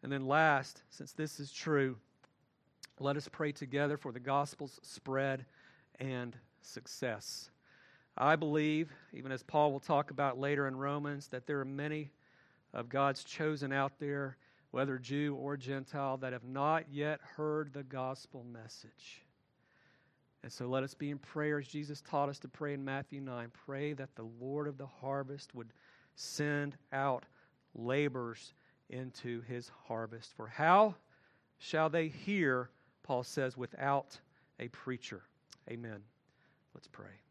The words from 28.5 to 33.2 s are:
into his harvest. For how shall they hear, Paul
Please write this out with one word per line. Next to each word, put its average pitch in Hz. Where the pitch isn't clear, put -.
into 123
his 120
harvest. 113
For 110
how 180
shall 160
they 160
hear, 143
Paul 123